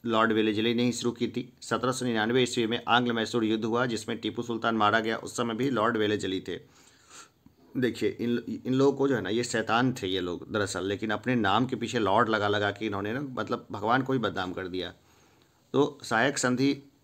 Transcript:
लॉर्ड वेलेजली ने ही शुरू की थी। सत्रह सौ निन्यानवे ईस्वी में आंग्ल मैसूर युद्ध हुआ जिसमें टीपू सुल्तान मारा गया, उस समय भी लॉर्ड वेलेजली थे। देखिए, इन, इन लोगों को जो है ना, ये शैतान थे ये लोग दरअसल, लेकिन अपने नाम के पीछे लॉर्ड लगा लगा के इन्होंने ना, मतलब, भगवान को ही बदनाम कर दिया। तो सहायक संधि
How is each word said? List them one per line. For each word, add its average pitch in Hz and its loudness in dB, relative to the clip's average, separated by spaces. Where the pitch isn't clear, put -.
लॉर्ड 113 4
वेलेजली 110 2
ने 120 2
ही 123 2
शुरू 117 -2
की 120 -4
थी। - -8
सत्रह 123 -2
सौ 127 -4
निन्यानवे 117 2
ईस्वी 120 0
में 117 -2
आंग्ल 120 4
मैसूर 113 0
युद्ध 107 0
हुआ 120 0
जिसमें 113 -4
टीपू 110 -4
सुल्तान 117 -2
मारा 107 4
गया, 110 0
उस - -10
समय 117 -2
भी 127 0
लॉर्ड 113 2
वेलेजली 101 0
थे। 87 -8
देखिए, 113 0
इन, 117 -4
इन 127 0
लोगों 135 4
को 135 0
जो 135 2
है 107 0
ना, 92 -4
ये 117 0
शैतान 120 0
थे 101 -6
ये 92 0
लोग 87 -6
दरअसल, 98 -2
लेकिन 101 -2
अपने 107 -2
नाम 110 2
के 127 -4
पीछे 117 -4
लॉर्ड 107 4
लगा 104 2
लगा 101 2
के 107 -6
इन्होंने 101 -2
ना, 135 -4
मतलब, 120 -6
भगवान 110 0
को 131 -2
ही 131 2
बदनाम 92 -2
कर 92 -8
दिया। 87 -6
तो 139 2
सहायक 123 2
संधि 131 2